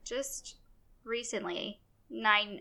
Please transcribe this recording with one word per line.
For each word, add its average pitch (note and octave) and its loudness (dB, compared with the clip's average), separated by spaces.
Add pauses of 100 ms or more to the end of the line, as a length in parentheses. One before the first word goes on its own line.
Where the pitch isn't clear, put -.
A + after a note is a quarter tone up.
just - -6 (440)
recently, A3 -4 (280)
nine, G#3 4